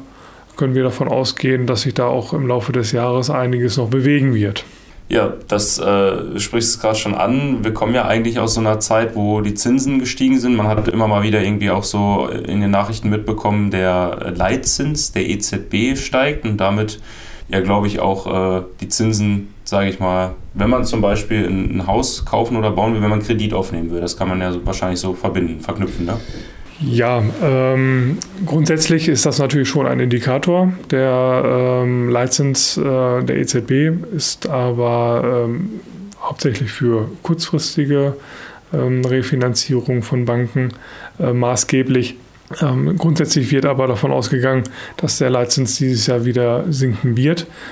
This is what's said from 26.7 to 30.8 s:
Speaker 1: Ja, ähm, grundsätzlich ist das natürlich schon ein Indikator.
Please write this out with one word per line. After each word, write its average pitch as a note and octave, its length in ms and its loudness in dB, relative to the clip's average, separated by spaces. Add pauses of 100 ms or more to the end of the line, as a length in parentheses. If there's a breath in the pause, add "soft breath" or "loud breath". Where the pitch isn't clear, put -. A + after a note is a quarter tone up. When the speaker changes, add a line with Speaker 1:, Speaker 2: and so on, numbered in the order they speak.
Speaker 1:
Ja, A#2+ 420 2 (180)
ähm, C3 800 2 (260)
grundsätzlich D#3+ 640 2
ist D#3 200 2
das C3 120 2
natürlich C3+ 300 2
schon C3+ 180 0
ein B2+ 140 0
Indikator. C#3 720 2 (180)